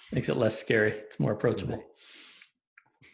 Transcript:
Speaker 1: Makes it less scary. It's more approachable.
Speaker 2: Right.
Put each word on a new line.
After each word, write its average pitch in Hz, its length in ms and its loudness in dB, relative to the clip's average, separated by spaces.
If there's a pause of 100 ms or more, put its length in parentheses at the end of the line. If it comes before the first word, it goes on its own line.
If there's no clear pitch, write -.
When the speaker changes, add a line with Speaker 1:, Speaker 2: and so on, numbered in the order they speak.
(120)
Speaker 1:
Makes - 180 -2
it 135 80 0
less 110 220 2
scary. 107 320 4
It's - 280 -12
more 131 140 2
approachable. - 440 -2
Speaker 2:
Right. - 80 -14 (1300)